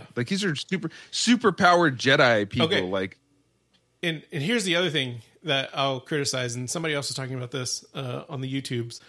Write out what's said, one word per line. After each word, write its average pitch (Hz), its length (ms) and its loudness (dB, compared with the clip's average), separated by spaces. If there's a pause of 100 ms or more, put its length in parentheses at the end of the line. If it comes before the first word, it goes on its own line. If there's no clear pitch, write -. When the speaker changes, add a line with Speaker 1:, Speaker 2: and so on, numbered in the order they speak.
(160)
Speaker 1:
Like, 120 120 -2
these 196 160 -2
are 170 120 0
super, 165 340 -6 (220)
super 226 400 4
powered 175 480 6
Jedi 120 500 4
people. 160 180 2
Speaker 2:
Okay. 170 140 0
Speaker 1:
Like, 95 360 -4 (840)
Speaker 2:
And, 160 280 -4
and 147 120 -4
here's 214 220 0
the 170 100 2
other 175 140 2
thing 127 320 -4 (220)
that 135 300 -2
I'll 135 280 -2
criticize, 127 540 -4
and 123 140 -8
somebody 165 240 -4
else 143 160 -4
was 127 60 -8
talking 131 200 -8
about 123 160 -8
this, 127 340 -6 (100)
uh, 135 340 -8
on 139 120 -8
the 131 200 -4
YouTubes. 120 480 -6